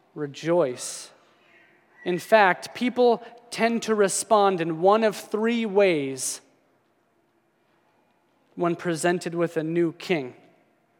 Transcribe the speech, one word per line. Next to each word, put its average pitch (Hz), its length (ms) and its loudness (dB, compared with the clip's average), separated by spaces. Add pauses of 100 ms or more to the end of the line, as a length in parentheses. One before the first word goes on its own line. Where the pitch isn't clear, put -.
(140)
rejoice. 147 960 -4 (960)
In 180 120 -4
fact, 196 560 2
people 240 480 2 (280)
tend 226 320 -2
to 220 120 -2
respond 196 680 2
in 160 180 -4
one 208 240 4
of 208 100 2
three 226 520 -2
ways 165 760 0 (2250)
when 170 220 -2
presented 175 580 -2
with 170 240 -2
a 160 40 -2
new 165 300 0
king. 143 420 -4 (640)